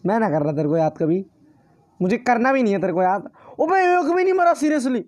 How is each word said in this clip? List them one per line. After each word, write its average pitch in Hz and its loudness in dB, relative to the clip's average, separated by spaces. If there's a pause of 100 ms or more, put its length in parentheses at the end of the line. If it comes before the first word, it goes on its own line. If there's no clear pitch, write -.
मैं 220 0
ना 208 0
कर 151 0
रहा 151 -2
तेरे 151 -2
को 160 0
याद 156 -2
कभी, 170 -2 (760)
मुझे 185 0
करना 254 0
भी 269 0
नहीं 208 2
है 185 -2
तेरे 165 -2
को 180 0
याद। 185 -2 (280)
ओ 302 2
भाई, 381 2
एक 359 2
भी 370 0
नहीं 370 0
मरा 349 2
seriously। 262 -2